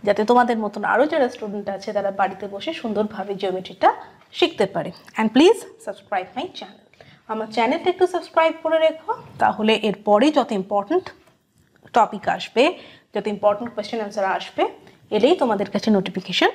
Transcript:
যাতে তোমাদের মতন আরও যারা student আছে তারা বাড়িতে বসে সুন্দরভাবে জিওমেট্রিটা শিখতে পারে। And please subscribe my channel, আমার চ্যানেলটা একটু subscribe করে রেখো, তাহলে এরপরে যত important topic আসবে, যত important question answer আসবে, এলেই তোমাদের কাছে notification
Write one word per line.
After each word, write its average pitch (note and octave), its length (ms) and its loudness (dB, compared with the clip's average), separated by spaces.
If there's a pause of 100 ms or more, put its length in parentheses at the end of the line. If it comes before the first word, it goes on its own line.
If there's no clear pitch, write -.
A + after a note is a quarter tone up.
যাতে G3+ 140 2 (100)
তোমাদের A#3+ 320 4
মতন G#3 180 -6 (120)
আরও B3 200 4
যারা C#4 200 2
student G#3 420 -8
আছে G3 220 -10
তারা G3 140 -2 (100)
বাড়িতে F#3+ 320 -2
বসে G3+ 180 -8 (100)
সুন্দরভাবে G#3 600 -4
জিওমেট্রিটা F#3 480 -2 (480)
শিখতে C#4+ 360 2
পারে। D#3+ 160 -4 (300)
And A3 160 2
please F#4 240 8 (260)
subscribe F#3+ 520 -8
my D#4+ 80 -6 (120)
channel, - 280 -20 (480)
আমার A3 220 -6
চ্যানেলটা C#4+ 380 2
একটু F4+ 200 4
subscribe D#4+ 400 0 (100)
করে D#4+ 140 2 (100)
রেখো, D#4+ 240 -2 (300)
তাহলে G#3+ 320 2 (160)
এরপরে G#3 360 2 (120)
যত A#3 120 0 (120)
important G3+ 440 -2 (920)
topic A3 300 2 (120)
আসবে, A3 260 0 (500)
যত G#3 120 -6 (100)
important G#3 380 0
question A3+ 320 -6
answer G3+ 200 -4 (140)
আসবে, - 240 -4 (520)
এলেই C4 260 4
তোমাদের G#3 320 0
কাছে G3+ 240 0
notification F#3+ 580 0